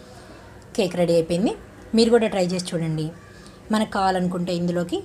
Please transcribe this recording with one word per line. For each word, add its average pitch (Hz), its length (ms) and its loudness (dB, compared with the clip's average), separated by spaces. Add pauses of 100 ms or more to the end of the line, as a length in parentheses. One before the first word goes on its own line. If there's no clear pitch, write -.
(760)
కేక్ 180 240 0
రెడీ 170 160 4
అయిపోయింది. 175 360 2 (440)
మీరు 226 180 6
కూడా 220 180 4
ట్రై 185 200 2
చేసి 180 180 -4
చూడండి. 160 340 -2 (680)
మనకు 214 240 0
కావాలనుకుంటే 180 640 0
ఇందులోకి 175 440 -2